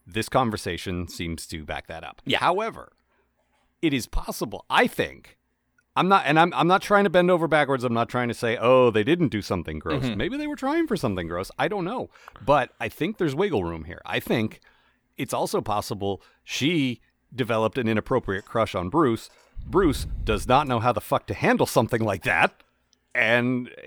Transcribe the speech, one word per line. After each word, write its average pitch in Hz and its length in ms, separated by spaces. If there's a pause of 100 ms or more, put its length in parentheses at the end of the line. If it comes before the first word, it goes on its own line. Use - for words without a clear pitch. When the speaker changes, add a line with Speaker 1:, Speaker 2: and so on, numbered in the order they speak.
Speaker 1:
this 107 220
conversation 92 800
seems 82 400
to 78 160
back 73 220
that 82 180
up. - 200
Speaker 2:
Yeah. 127 140
Speaker 1:
However, 180 540 (920)
it 160 100
is 127 140
possible, - 640
I 202 160
think, - 500 (600)
I'm 156 120
not, 190 180
and 151 140
I'm, 170 140
I'm 139 120
not 190 160
trying 202 220
to 202 60
bend 180 200
over 165 160
backwards. 139 380
I'm 120 100
not 117 140
trying 123 180
to 117 80
say, 113 260
"Oh, 127 300
they 107 140
didn't 156 240
do 104 120
something 82 380
gross." 85 240
Speaker 2:
Mm-hmm. 120 160
Speaker 1:
Maybe 180 180
they 302 120
were 294 80
trying 302 320
for 220 80
something 92 320
gross. 87 280
I 143 120
don't 208 160
know. 226 260 (340)
But 135 260 (100)
I 117 80
think 185 300
there's 160 180
wiggle 156 260
room 85 220
here. 80 200
I 107 140
think 123 400 (580)
it's 139 160
also 160 280
possible 101 600 (220)
she 139 580 (320)
developed 113 460
an 120 80
inappropriate 107 580
crush 110 300
on 90 140
Bruce. 127 420 (340)
Bruce 151 440 (160)
does 104 240
not 139 180
know 123 140
how 120 120
the - 80
fuck - 280
to 107 60
handle 170 320
something 117 360
like 101 220
that 90 360 (540)
and 120 560 (160)